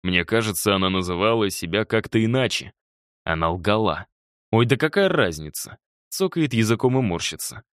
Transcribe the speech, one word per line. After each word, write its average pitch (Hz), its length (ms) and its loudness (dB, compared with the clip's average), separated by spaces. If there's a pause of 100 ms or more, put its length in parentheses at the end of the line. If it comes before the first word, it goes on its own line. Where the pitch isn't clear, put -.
Мне 90 220 0
кажется, 107 500 0
она 95 160 0
называла 95 600 0
себя 90 340 -4
как-то 110 380 0
иначе. 117 500 0 (520)
Она 80 260 0
лгала. 95 560 0 (440)
«Ой, 117 160 4
да 127 100 2
какая 185 320 2
разница?» 85 720 -2 (300)
Цокает 165 460 -2
языком 117 440 4
и 131 40 2
морщится. 85 600 -4 (100)